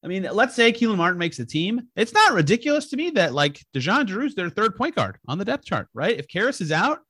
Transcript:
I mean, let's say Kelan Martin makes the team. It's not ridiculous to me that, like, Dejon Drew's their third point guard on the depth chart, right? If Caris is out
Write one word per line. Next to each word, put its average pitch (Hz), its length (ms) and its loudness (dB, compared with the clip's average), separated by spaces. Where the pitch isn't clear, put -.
I - 40 -12
mean, 185 260 -4
let's 240 220 2
say 233 180 6
Kelan 226 240 2
Martin 175 220 2
makes 170 180 -2
the 120 80 -6
team. 190 380 -2
It's 233 200 -2
not 427 180 6
ridiculous 240 560 2
to 269 80 -6
me 339 140 -2
that, 170 240 2
like, 143 260 0
Dejon 196 320 0
Drew's 220 280 -4
their 180 140 -2
third 208 260 0
point 269 200 -4
guard 98 240 -2
on 135 80 -4
the 196 80 -4
depth 262 220 -4
chart, - 260 -4
right? 139 260 -2
If 143 100 -10
Caris 208 340 -2
is 156 100 -2
out 214 380 0